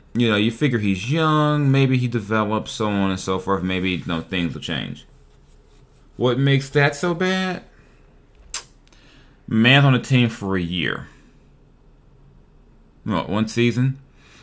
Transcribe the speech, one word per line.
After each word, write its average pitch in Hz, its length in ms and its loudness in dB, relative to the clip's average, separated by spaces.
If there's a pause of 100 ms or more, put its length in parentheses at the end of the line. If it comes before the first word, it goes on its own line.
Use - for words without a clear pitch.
(140)
you 117 140 2
know, 107 80 2
you 107 140 2
figure 120 280 0
he's 101 340 -2
young, 151 580 2
maybe 135 280 2
he 123 100 0
develops, 107 640 -2
so 107 160 -2
on 98 220 0
and 92 100 -4
so 95 180 -2
forth, 92 240 -2
maybe, 92 280 -2
you 87 160 -4
know, 82 160 -4
things 85 320 -4
will 73 60 -10
change. 53 460 -10 (1120)
What 123 220 0
makes 139 320 2
that 147 260 0
so 175 180 -2
bad? 185 480 -2 (1800)
Man's 127 380 6
on 135 80 6
the 123 80 4
team 123 300 2
for 98 260 -4
a 90 60 -2
year. 82 440 -4 (2000)
Well, 98 200 -2
one 104 200 -2
season. 120 540 0 (420)